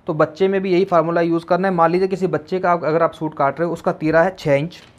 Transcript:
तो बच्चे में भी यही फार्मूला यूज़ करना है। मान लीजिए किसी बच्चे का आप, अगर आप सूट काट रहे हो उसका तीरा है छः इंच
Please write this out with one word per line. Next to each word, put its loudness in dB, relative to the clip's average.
तो -4
बच्चे 0
में 0
भी -2
यही 4
फार्मूला 0
यूज़ 0
करना 0
है। -2
मान 4
लीजिए 0
किसी -2
बच्चे -4
का 0
आप, -2
अगर 0
आप 2
सूट -8
काट 0
रहे -2
हो -4
उसका -4
तीरा 2
है 0
छः 0
इंच -2